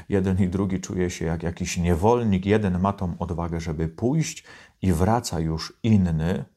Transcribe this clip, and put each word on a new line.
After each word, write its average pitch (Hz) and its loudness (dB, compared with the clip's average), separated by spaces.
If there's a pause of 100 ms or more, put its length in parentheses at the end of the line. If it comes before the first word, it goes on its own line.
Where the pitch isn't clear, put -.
jeden 98 2
i 92 4
drugi 92 -2
czuje 90 -2
się - -6
jak 82 -4
jakiś 87 -6
niewolnik, 92 2
jeden 101 2
ma 98 2
tą 87 -6
odwagę, 85 -4
żeby 82 -4
pójść 131 -2 (380)
i 95 2
wraca 92 2
już 80 -4
inny 90 2 (120)